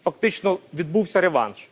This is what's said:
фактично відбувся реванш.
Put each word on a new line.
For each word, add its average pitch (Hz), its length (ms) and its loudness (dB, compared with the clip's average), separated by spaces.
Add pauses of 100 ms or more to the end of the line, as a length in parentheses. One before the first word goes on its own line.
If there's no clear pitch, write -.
фактично 196 540 0 (160)
відбувся 175 460 0
реванш. 131 520 0